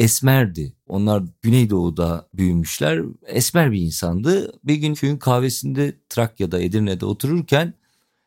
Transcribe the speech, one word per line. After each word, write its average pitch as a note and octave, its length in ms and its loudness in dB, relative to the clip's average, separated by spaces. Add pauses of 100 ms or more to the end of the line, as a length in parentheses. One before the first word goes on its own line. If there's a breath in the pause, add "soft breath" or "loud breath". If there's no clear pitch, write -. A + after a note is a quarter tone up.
esmerdi. A2 720 2 (160)
Onlar G#2 340 0 (200)
Güneydoğu'da F2 920 2
büyümüşler. F#2 640 0 (260)
Esmer C#3+ 460 2
bir G2 80 0
insandı. F2+ 720 -2 (120)
Bir D3 100 0
gün D3+ 200 -2
köyün C#3+ 220 -2
kahvesinde C3+ 840 -2 (100)
Trakya'da, F#2+ 520 -2
Edirne'de F#2+ 460 -2
otururken D3+ 680 -2 (520)